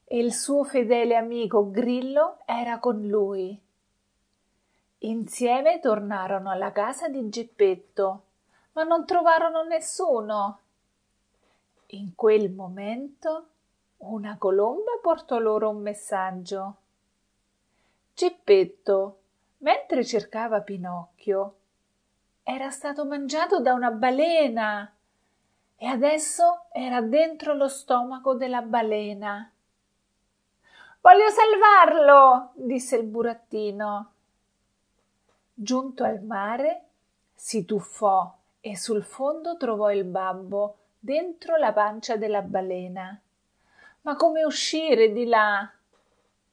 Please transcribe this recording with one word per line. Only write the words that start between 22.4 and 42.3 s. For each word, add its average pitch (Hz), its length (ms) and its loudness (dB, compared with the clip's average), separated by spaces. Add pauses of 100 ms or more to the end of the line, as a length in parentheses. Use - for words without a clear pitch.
era 262 260 -8
stato 285 360 -8
mangiato 294 560 -2
da 254 120 2
una 247 160 0
balena 233 1040 0 (840)
e 220 120 -16
adesso 311 840 0
era 247 300 -4
dentro 302 520 0
lo 277 140 0
stomaco 254 680 -2
della 254 260 -4
balena. 214 880 -4 (1500)
"Voglio 392 280 10
salvarlo", 330 1300 8
disse 254 400 -4
il 226 80 0
burattino. 214 1080 -6 (1400)
Giunto 254 500 -4
al 214 200 -4
mare, 233 600 -4 (480)
si - 320 -8
tuffò 190 680 -2 (280)
e 202 160 -14
sul 208 260 -4
fondo 320 540 -6
trovò 214 340 0
il 196 140 -2
babbo 190 720 -6 (220)
dentro 330 580 -4
la 240 160 2
pancia 214 420 -2
della 208 260 -2